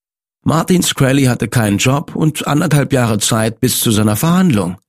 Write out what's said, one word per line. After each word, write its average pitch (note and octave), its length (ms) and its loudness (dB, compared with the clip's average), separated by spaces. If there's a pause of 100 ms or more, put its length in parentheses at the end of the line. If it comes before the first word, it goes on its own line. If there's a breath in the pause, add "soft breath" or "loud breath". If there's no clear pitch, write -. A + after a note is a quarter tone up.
(440)
Martin E3+ 380 0
Scrally C#3 420 0
hatte A#2+ 220 0
keinen G#2 320 0
Job C3+ 380 -2
und D#3 320 -2
anderthalb D3 440 0
Jahre A#2 260 0
Zeit A2 420 -2
bis B2 180 0
zu A#2 140 0
seiner G#2+ 240 2
Verhandlung. D3+ 640 0 (100)